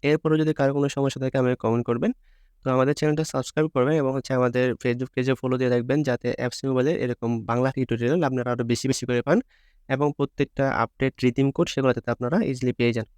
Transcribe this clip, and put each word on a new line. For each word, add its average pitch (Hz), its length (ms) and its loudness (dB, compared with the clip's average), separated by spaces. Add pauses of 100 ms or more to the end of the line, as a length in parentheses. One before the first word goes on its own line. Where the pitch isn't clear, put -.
এরপরেও 156 360 2
যদি 156 160 2
কারো 139 200 2
কোনো 143 140 0
সমস্যা 139 320 -2
থাকে 131 180 -2
আমাকে 127 180 2
কমেন্ট 117 300 0
করবেন। 131 260 0 (520)
তো - 60 -2
আমাদের 131 240 2
চ্যানেলটা 151 300 0
সাবস্ক্রাইব 151 440 -2
করবেন 139 280 2
এবং 139 180 0
হচ্ছে 135 200 -4
আমাদের 127 400 2
Facebook 123 400 -2
পেজে 131 200 0
ফলো 127 240 -2
দিয়ে 127 120 2
রাখবেন, 123 320 0
যাতে 123 260 -2 (100)
এফসি 123 280 -6
মোবাইলের 135 380 0
এরকম 117 260 -4 (140)
বাংলা 120 260 0
টিউটোরিয়াল 127 540 0
আপনারা 127 280 -2
আরও 120 120 -2
বেশি 117 240 0
বেশি 131 180 -2
করে 123 160 0
পান 165 160 2 (500)
এবং 135 180 2 (100)
প্রত্যেকটা - 480 -2 (180)
আপডেট 131 400 -2
রিডিম 127 280 2
কোড 170 180 0
সেগুলো 131 260 0
যাতে 120 160 -6
আপনারা 123 340 -2
ইজিলি 123 280 -2
পেয়ে 120 200 0
যান। 113 140 -4 (120)